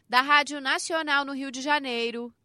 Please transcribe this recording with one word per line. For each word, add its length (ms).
Da 140
Rádio 380
Nacional 640
no 100
Rio 180
de 80
Janeiro 760